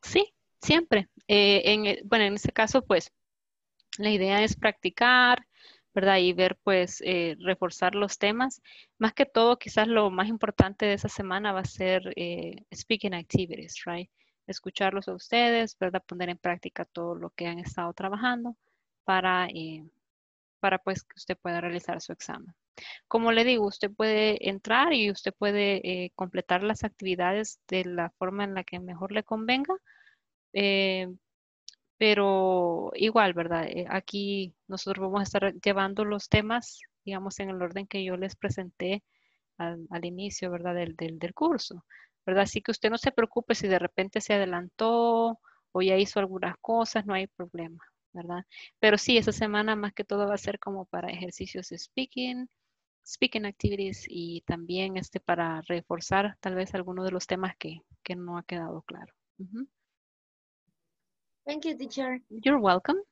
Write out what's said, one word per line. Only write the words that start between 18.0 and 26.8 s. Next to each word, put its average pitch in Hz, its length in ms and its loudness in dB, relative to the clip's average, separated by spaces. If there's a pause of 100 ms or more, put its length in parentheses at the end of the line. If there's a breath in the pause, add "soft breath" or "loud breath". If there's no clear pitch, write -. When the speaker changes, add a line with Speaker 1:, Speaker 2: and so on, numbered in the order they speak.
Speaker 1:
para, 185 480 2
eh, 160 320 -10 (760)
para, 190 200 2
pues, 190 240 -4
que - 120 -20
usted - 220 -6
pueda 170 240 -6
realizar 175 400 -6
su - 100 -12
examen. - 420 -12 (540 loud breath)
Como 226 240 2
le 226 140 6
digo, 240 220 4
usted 202 240 -4
puede 214 580 2
entrar 226 440 2
y 214 180 2
usted 196 260 -4
puede, 202 680 0
eh, 175 100 -10
completar 180 480 0
las 214 200 -2